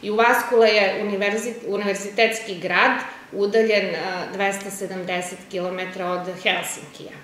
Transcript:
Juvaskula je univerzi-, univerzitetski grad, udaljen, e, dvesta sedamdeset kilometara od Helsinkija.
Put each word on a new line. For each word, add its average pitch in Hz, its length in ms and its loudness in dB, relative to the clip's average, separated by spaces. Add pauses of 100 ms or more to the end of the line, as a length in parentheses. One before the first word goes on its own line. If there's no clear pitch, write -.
Juvaskula 226 640 4
je 208 380 4
univerzi-, 208 500 0 (140)
univerzitetski 202 920 0
grad, 185 320 4 (400)
udaljen, 208 540 2
e, 170 120 -4 (360)
dvesta 196 380 -2
sedamdeset 180 680 -6 (120)
kilometara 185 540 -4
od 180 200 -2
Helsinkija. - 880 -6 (120)